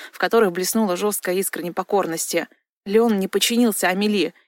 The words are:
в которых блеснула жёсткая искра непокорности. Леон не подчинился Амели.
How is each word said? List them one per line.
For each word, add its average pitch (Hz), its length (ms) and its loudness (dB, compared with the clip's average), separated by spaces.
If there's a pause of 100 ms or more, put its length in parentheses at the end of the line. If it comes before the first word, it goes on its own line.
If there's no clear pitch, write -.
(120)
в - 80 -16
которых 196 320 2
блеснула 185 440 0
жёсткая 196 380 -2
искра 190 300 -4
непокорности. 170 840 -2 (380)
Леон 220 320 2
не 190 100 0
подчинился 220 600 2
Амели. 202 480 0 (120)